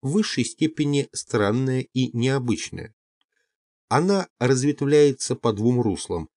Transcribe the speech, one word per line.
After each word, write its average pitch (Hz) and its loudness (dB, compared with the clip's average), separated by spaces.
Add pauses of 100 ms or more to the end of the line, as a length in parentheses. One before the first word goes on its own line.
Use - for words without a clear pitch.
в 135 -4
высшей 202 0
степени - -2
странное 127 -2
и 127 0
необычное. 123 -2 (960)
Она 180 0 (100)
разветвляется 139 2
по 117 -2
двум 120 2
руслам 87 -4